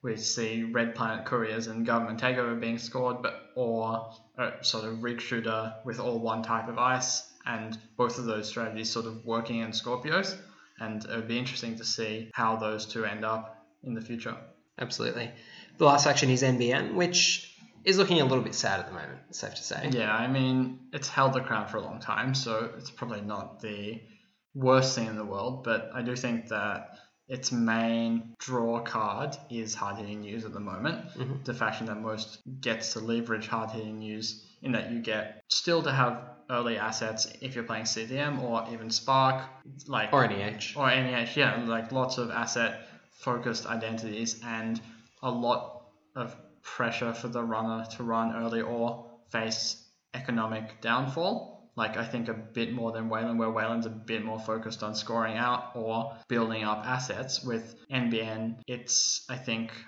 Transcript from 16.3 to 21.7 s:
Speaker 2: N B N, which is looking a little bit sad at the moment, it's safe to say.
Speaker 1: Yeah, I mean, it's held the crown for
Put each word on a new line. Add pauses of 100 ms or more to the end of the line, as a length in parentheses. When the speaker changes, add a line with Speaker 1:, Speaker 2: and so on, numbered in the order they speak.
Speaker 2:
N
B
N,
which (260)
is
looking
a
little
bit
sad
at
the
moment, (100)
it's
safe
to
say.
Speaker 1:
Yeah,
I
mean, (120)
it's
held
the
crown
for